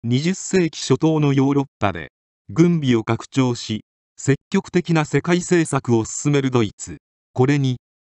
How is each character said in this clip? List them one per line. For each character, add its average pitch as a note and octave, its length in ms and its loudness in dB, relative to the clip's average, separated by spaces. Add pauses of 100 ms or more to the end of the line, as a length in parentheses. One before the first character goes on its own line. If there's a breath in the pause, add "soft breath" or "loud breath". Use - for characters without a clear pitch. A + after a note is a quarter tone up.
二 A#2+ 160 0
十 F3 160 0
世 F3 360 0
紀 - 100 -14
初 - 180 0
頭 D#3 220 2
の C#3+ 120 2
ヨ C3+ 180 2
ー - 20 0
ロ C#3 100 2
ッ - 20 -4 (140)
パ G2+ 140 -2
で、 D#2+ 180 -10 (380)
軍 E3 320 2
備 B2+ 160 2
を G#2+ 80 -2
拡 - 240 -4
張 B2+ 260 -2
し、 - 300 -8 (320)
積 - 240 -2 (100)
極 - 200 -2
的 E3+ 220 0
な D#3 120 2
世 C#3+ 180 -2
界 F3+ 160 0
政 E3+ 260 2
策 A#2+ 320 0
を A2 80 2
進 - 280 -4
め C#3+ 100 2
る B2+ 80 -2
ド A#2+ 140 2
イ G2 120 -6
ツ。 - 200 -14 (360)
こ B2+ 140 2
れ C#3+ 140 2
に、 B2+ 160 0 (300)